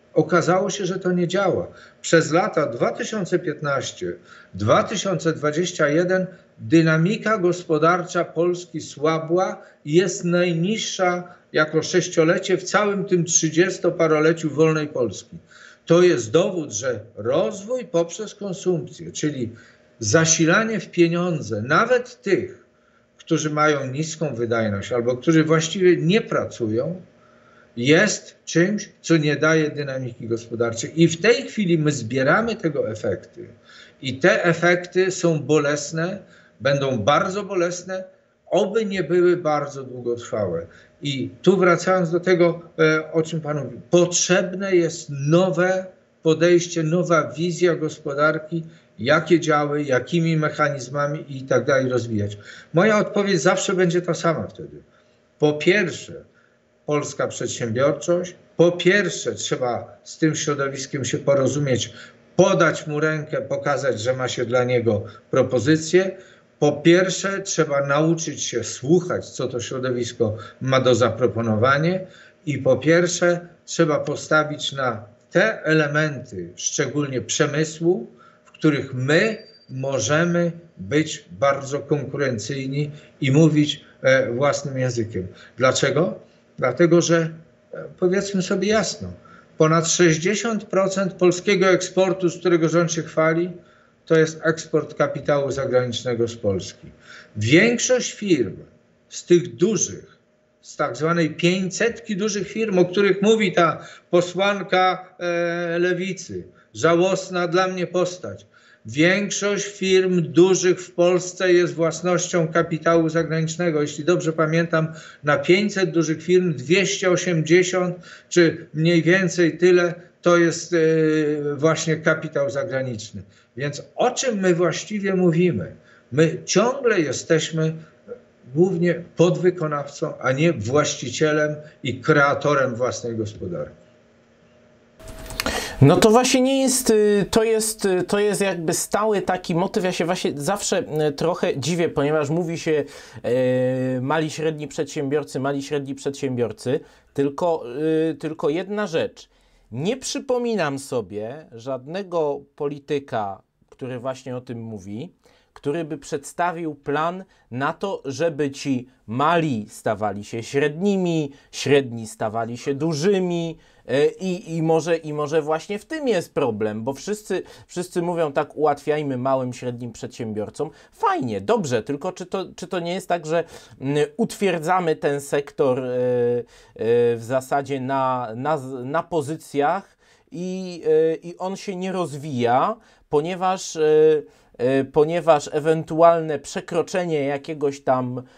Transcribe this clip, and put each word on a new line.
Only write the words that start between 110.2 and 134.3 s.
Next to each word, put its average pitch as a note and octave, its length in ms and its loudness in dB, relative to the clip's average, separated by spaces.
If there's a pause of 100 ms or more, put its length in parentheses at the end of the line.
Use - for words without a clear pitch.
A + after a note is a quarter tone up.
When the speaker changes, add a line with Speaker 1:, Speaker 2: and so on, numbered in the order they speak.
Speaker 1:
dużych E3+ 580 4
w - 120 -18
Polsce F3+ 600 2
jest F3 220 4
własnością E3 720 0
kapitału E3 600 2
zagranicznego. D#3+ 720 0
Jeśli D3 220 -6
dobrze D#3+ 280 2
pamiętam, D#3+ 600 0 (320)
na C#3+ 140 4
pięćset F#3+ 520 2
dużych D#3 320 0
firm F3+ 320 2
dwieście F3 560 0
osiemdziesiąt F3+ 880 2 (320)
czy E3 460 2
mniej E3 280 4
więcej F3 560 2
tyle F3 360 4 (320)
to F3 100 6
jest, E3+ 360 0
e, F3 40 0 (800)
właśnie D#3 420 0
kapitał D3 540 2
zagraniczny. C3 720 -6 (340)
Więc C#3 260 -6 (140)
o A#3+ 140 4
czym B3 280 -2
my F#3 160 4
właściwie F#3+ 600 -2
mówimy? F3 640 2 (360)
My D#3+ 320 2
ciągle A#3 560 2
jesteśmy D#3+ 760 0 (800)
głównie E3+ 400 2 (220)
podwykonawcą, D#3 1040 0
a C3 140 -2
nie D#3 200 2
właścicielem D3 1040 0 (260)
i B2+ 180 -6
kreatorem C#3+ 760 2
własnej A#2 420 -4
gospodarki. F#2 600 -8 (2000)